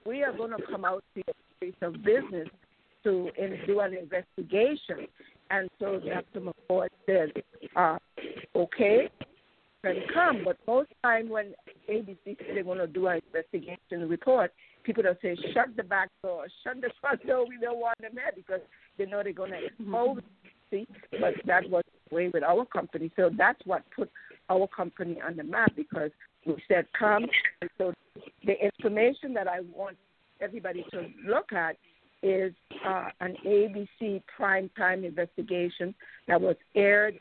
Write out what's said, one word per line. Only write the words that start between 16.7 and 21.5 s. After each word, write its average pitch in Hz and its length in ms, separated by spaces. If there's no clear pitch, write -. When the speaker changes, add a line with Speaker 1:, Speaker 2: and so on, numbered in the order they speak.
Speaker 1:
the 240 100
front 269 240
door, 254 200
we 247 140
don't 240 180
want 233 220
them 220 140
there," 254 200
because 185 280
they 202 80
know 202 180
they're 196 120
gonna 185 220
expose 214 640
Speaker 2:
Mm-hmm. - 80
Speaker 1:
see. 208 160
But - 140
that 185 220